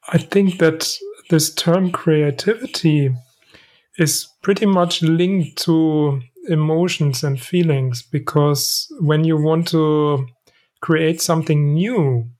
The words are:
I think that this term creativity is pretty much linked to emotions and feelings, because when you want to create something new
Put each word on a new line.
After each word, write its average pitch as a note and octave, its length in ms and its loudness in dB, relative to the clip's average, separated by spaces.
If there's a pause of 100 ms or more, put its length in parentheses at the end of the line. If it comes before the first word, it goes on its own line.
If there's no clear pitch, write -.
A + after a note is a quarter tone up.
I E3+ 100 0
think G3 400 0
that D#3+ 380 0 (340)
this D#3 240 0
term F3+ 380 0
creativity D3+ 1200 0 (840)
is D#3 280 0 (160)
pretty G3 240 0
much F3 360 2
linked E3+ 640 0
to D3+ 560 2 (280)
emotions D#3 760 0
and C#3 180 -2
feelings, C3+ 600 -2
because - 840 -2 (140)
when D#3 240 2
you D#3+ 120 2
want D#3+ 320 0
to D3+ 580 0 (540)
create D#3+ 400 0
something D3+ 540 0
new D#3 520 0 (140)